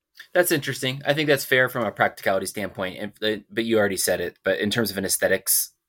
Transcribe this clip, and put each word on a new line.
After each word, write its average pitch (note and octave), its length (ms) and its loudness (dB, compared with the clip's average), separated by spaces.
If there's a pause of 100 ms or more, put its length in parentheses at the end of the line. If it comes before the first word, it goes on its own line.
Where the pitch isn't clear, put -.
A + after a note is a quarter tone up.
(340)
That's F3+ 180 2
interesting. C#3 540 -4
I C#3+ 80 2
think D3+ 140 0
that's C#3 180 2
fair B2+ 240 4
from A#2+ 160 -2
a G2+ 60 -2
practicality G2 560 0
standpoint, F#2+ 520 -6
and, G2+ 220 -10
uh, G#2+ 280 0
but A2+ 140 -2
you A2+ 140 2
already G2+ 180 2
said F2+ 240 0
it. - 240 -6
But F#2+ 160 2
in G#2 120 0
terms G#2+ 200 0
of F#2+ 60 -6
an G2 80 -4
aesthetics - 640 0 (180)